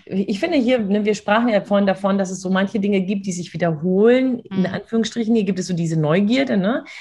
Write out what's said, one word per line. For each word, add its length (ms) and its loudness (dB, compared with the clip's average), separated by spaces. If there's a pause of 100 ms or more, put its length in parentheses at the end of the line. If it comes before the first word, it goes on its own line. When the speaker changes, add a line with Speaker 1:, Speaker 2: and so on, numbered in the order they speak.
Speaker 1:
ich 340 -4
finde 160 0
hier, 220 2
ne, 260 0
wir 100 2
sprachen 360 2
ja 100 2
vorhin 260 2
davon, 300 0
dass 140 -2
es 100 -8
so 80 -6
manche 320 0
Dinge 220 0
gibt, 240 -4
die 60 -4
sich 200 -10
wiederholen, 880 2
in 220 -6
Speaker 2:
Mhm. 60 2
Speaker 1:
Anführungsstrichen. 680 -2
Hier 100 2
gibt 140 -2
es 80 -4
so 80 -4
diese 260 0
Neugierde, 560 2
ne? 300 0 (140)